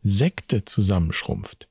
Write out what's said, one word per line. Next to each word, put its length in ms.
Sekte 640
zusammenschrumpft. 1040